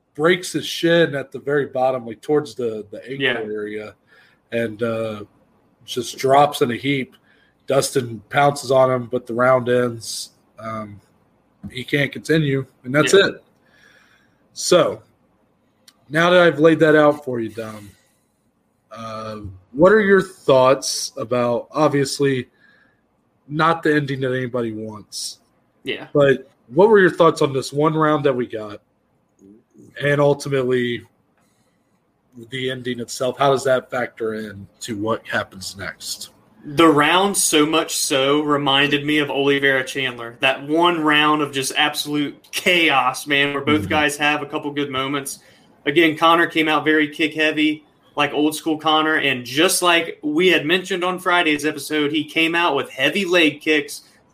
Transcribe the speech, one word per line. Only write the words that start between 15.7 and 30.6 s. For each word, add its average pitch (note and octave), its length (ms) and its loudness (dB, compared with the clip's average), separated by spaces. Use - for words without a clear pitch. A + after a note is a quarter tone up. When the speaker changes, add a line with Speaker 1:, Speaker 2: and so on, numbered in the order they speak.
Speaker 1:
now E3 220 2
that F3+ 100 6
I've E3 200 4
laid D#3 180 6
that D#3 180 6
out D3 280 4
for B2 160 -4
you, A2 100 -6
Dom, G#2+ 400 -14
uh, A2 500 -12
what E3 200 6
are G#3+ 80 6
your G3 220 4
thoughts C3+ 960 2
about, A#2+ 540 -2
obviously, C#3 760 0
not D#3+ 340 0
the D#3 120 2
ending C#3+ 260 -2
that C3 140 -2
anybody B2 380 -4
wants, G#2+ 680 -12
Speaker 2:
Yeah. G#2 300 -8
Speaker 1:
but C#3 340 2
what E3 200 4
were A3 120 6
your F3+ 100 6
thoughts D#3+ 320 2
on C#3+ 100 0
this C3 200 -6
one D3+ 220 0
round D3+ 300 0
that C#3 100 2
we B2 120 -4
got, G#2+ 340 -12
and C#3+ 200 0
ultimately B2+ 840 0